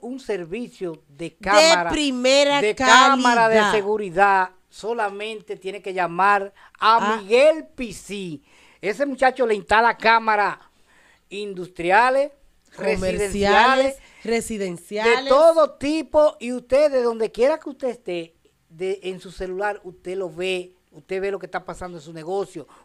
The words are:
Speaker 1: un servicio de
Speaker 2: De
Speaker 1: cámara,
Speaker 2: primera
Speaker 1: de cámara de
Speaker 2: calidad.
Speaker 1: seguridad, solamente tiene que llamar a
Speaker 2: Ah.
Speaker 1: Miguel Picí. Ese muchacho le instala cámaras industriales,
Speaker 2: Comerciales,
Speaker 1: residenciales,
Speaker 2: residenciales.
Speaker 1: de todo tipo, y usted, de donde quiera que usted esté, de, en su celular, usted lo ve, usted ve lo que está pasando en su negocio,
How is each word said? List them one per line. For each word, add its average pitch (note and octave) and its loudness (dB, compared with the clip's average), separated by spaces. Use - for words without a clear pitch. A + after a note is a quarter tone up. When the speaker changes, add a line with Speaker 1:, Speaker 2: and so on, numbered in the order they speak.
Speaker 1:
un B3 -12
servicio F#3 -10
de D#3+ -14
Speaker 2:
De - -20
Speaker 1:
cámara, G3 4
Speaker 2:
primera C#4+ 0
Speaker 1:
de G#3 0
cámara B3+ 4
de A3 2
Speaker 2:
calidad. G#3 2
Speaker 1:
seguridad, G3 0
solamente G#3 -8
tiene F#3+ -12
que F#3+ -10
llamar F#3+ 0
a G#3+ 4
Speaker 2:
Ah. - -6
Speaker 1:
Miguel B3+ 2
Picí. F#3+ -12
Ese G#3+ -4
muchacho C4 0
le A3+ 0
instala G#3+ 2
cámaras G#3+ 0
industriales, G3+ 0
Speaker 2:
Comerciales, - -4
Speaker 1:
residenciales, G#3 2
Speaker 2:
residenciales. A3 -4
Speaker 1:
de C4+ -10
todo D#4 6
tipo, D4+ 0
y A#3+ -8
usted, C4 0
de B3+ 0
donde A3+ -4
quiera C#4 0
que D#4 -14
usted C4+ -8
esté, F3 -10
de, F#3+ -8
en F#3 -10
su F#3 -20
celular, F#3+ -8
usted F3+ -14
lo F#3 -8
ve, F3+ -8
usted F3 -10
ve G3 -6
lo G3 -6
que F3+ -16
está F3+ -10
pasando F3+ -14
en D3 -20
su E3 -20
negocio, E3+ -10